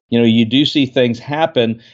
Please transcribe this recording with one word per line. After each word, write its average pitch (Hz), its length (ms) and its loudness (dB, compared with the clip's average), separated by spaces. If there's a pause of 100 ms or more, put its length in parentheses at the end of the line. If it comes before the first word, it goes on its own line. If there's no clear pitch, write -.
you 117 100 0
know, 117 60 2
you 117 200 2
do 135 200 0
see 143 200 -2
things 123 340 -2
happen, 131 600 -2 (120)